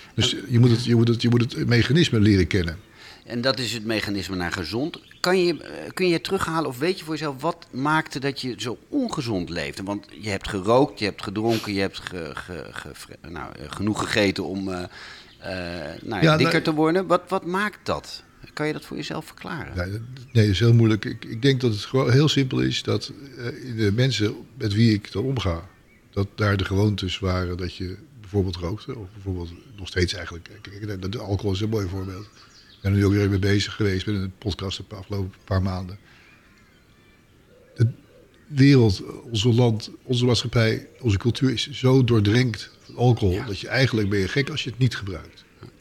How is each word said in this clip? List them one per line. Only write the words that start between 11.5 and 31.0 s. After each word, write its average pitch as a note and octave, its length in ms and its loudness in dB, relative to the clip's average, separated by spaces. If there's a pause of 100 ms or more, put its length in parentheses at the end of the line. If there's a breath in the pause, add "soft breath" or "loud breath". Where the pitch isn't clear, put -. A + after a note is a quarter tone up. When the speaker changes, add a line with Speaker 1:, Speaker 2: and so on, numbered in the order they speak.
Speaker 2:
je G2 60 0
hebt G2 200 -2
ge-, E2 340 -10
ge-, E2 380 -12
ge-, - 580 -16
nou, C#2+ 260 -12
eh, C#2 160 -12
genoeg G2 320 -2
gegeten G2 420 0
om, F#2+ 260 -4
eh, F2+ 120 -6
eh, F2 60 -10 (1120 loud breath)
nou A2 220 -4
ja, E3 80 6
Speaker 1:
Ja, - 60 4
Speaker 2:
dikker E3+ 160 2
Speaker 1:
nou D#3+ 100 2
Speaker 2:
te D#3+ 100 0
worden. D#3+ 340 2
Wat, F3 200 2
wat F#3 180 -4
maakt F#3+ 400 -4
dat? - 380 -8 (300)
Kan D3+ 140 -4
je D3+ 60 -2
dat D3 120 -10
voor - 120 -10
jezelf D#3 280 -8
verklaren? F3 500 -12
Speaker 1:
Ja, F2+ 100 -4
nee, G2+ 140 -8 (340)
dat G#2+ 200 6
is F2+ 60 0
heel A#2 140 6
moeilijk. A2+ 320 6
Ik, A#2+ 200 -10
ik A#2 160 -10
denk C3+ 200 4
dat B2 100 2
het G#2 140 -4
gewoon C3 260 0
heel C#3+ 160 6
simpel C3+ 320 0
is B2+ 240 0
dat, A2 280 -4 (260)
eh, B2 80 -10 (320)
de G#2+ 180 4
mensen A#2 400 2 (220)
met A2 160 -2
wie A2 200 6
ik G2+ 180 -2
dan G2+ 120 -4
omga, F#2 440 -2 (440)
dat G2 240 -2
daar G2+ 220 2
de F#2+ 80 0
gewoontes F#2+ 540 0
waren F2+ 380 -2
dat F2+ 180 -8
je F#2 200 -8 (260)
bijvoorbeeld F#2+ 340 -2
rookte, G#2 420 -8
of G2+ 160 -14
bijvoorbeeld F#2 360 -8 (280)
nog F#2 100 -12
steeds F2+ 260 -2
eigenlijk. E2+ 360 -12 (120)
Kijk, G2+ 400 -10